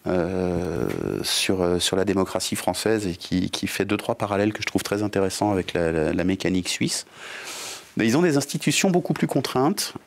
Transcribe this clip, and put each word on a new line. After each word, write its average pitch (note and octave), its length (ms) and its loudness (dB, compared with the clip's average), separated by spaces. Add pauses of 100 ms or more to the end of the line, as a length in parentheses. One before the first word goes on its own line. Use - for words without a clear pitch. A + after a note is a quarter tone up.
euh, F2 840 0 (340)
sur, - 380 0
euh, F2+ 180 4
sur - 180 0
la F#2+ 100 2
démocratie F#2+ 500 0
française G#2 500 0
et E2+ 80 -2
qui, F#2 360 -2
qui - 160 -6
fait - 180 0
deux, G#2 140 0
trois - 160 -2
parallèles G#2 400 0
que - 80 -10
je - 40 -4
trouve - 160 -2
très G#2 200 -2
intéressants G2+ 500 2
avec F#2 220 0
la, E2+ 180 2
la, D#2+ 220 2
la F2 100 2
mécanique F#2 460 0
suisse. - 340 -2 (920)
Mais A2 80 4
ils A2+ 100 4
ont E3+ 60 4
des D3+ 160 4
institutions D3+ 520 0
beaucoup F3 220 2
plus D#3+ 140 -2
contraintes, - 640 0 (140)